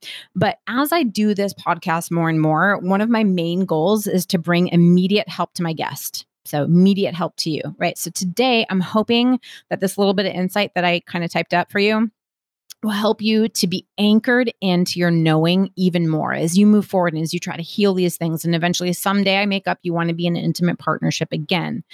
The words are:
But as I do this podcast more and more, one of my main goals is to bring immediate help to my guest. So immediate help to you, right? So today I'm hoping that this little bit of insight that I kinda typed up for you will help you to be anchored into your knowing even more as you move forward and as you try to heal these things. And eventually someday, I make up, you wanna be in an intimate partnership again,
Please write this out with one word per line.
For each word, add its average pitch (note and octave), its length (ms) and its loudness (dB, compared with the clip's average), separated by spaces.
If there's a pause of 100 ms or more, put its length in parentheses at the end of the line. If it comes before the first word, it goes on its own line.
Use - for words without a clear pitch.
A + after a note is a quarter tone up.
(360)
But F#3+ 220 0 (100)
as C4 240 -2
I E4+ 120 2
do G#3+ 320 0
this G3 180 -2
podcast E3+ 580 -4
more E3+ 160 0
and D#3+ 140 0
more, D#3+ 380 2
one F#3+ 220 0
of A3+ 80 0
my A3+ 140 2
main F3+ 420 0
goals F#3+ 420 0
is F3+ 200 0
to F#3 120 -2
bring F3 300 2
immediate F3+ 600 4
help E3+ 240 -6
to F3+ 100 -6
my E3 100 -4
guest. - 520 -8 (200)
So D3 180 -2
immediate F#3 500 4
help E3+ 240 -6
to - 140 -4
you, D3+ 100 -4 (160)
right? F3+ 200 -4
So - 120 -8
today A3+ 600 0
I'm F#3+ 120 0
hoping A#3 580 0 (300)
that F#3 100 -4
this F#3 180 -2
little G3+ 180 2
bit G3 100 0
of F#3 80 -4
insight F#3 400 -2
that F3+ 100 0
I F3 180 2
kinda E3+ 280 -6
typed E3+ 240 -4
up F3 180 0
for G3+ 80 -2
you A3 300 2 (720)
will G#3+ 100 -2
help G#3+ 300 0
you A3 260 2
to - 180 -2
be F3 220 -4 (100)
anchored A3+ 640 4
into F3+ 400 0
your F3 120 2
knowing E3 680 2
even F3 320 2
more D3+ 240 -2
as D#3+ 240 0
you G#3 100 6
move G#3 180 6
forward F3 280 0
and D#3 100 -2
as D#3+ 100 -4
you F3 60 -4
try - 160 -8
to E3 80 -10
heal G3+ 300 0
these F3+ 240 0
things. E3 260 -4
And E3+ 100 0
eventually F3 380 -2
someday, G3 460 0
I G3+ 80 0
make G3 240 -2
up, F3+ 140 -4
you E3+ 100 -4
wanna E3+ 200 -2
be F3 140 -2
in E3+ 80 0
an D#3 80 -4
intimate E3 360 -2
partnership D#3+ 520 -4
again, D#3 640 -4